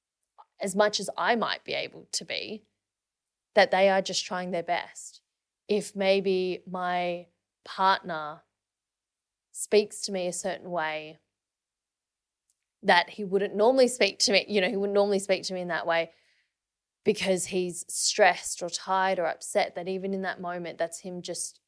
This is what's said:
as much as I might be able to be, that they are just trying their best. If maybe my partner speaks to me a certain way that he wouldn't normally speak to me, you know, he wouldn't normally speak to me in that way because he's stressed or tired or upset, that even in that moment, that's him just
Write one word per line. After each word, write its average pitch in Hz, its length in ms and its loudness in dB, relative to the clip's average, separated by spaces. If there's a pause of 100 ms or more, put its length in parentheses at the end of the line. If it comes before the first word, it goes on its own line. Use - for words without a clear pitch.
(600)
as 190 160 -4
much 208 240 4
as 196 180 -8
I 202 160 2
might 151 300 -2
be - 100 -6
able 139 380 -8
to - 120 -6
be, 196 380 -10 (920)
that 190 160 8
they 190 160 6
are 190 120 4
just 190 240 -2
trying 180 280 -6
their 170 100 -2
best. - 580 -8 (480)
If 202 280 -2
maybe 190 760 2
my 180 560 -2 (380)
partner 170 800 0 (1080)
speaks - 520 0
to 208 100 -6
me 185 160 -2
a 180 40 -6
certain 180 380 -6
way 156 480 -6 (1700)
that 180 260 4
he 214 140 -10
wouldn't 190 320 -2
normally 247 320 6
speak - 320 0
to 208 120 2
me, 190 160 4
you 208 120 2
know, 180 80 2
he 202 80 -2
wouldn't 202 180 -2
normally 202 240 4
speak 190 260 0
to 190 100 -6
me 185 60 -4
in 175 80 -6
that 165 180 -4
way 165 240 0 (960)
because 190 420 2
he's 180 420 -4
stressed - 760 2
or 175 60 -6
tired 190 500 0
or 170 80 0
upset, - 480 -2
that 180 140 -8
even 190 260 -4
in 190 80 -4
that 185 180 -4
moment, 175 380 -8
that's 170 220 -4
him 180 220 -10
just - 460 -10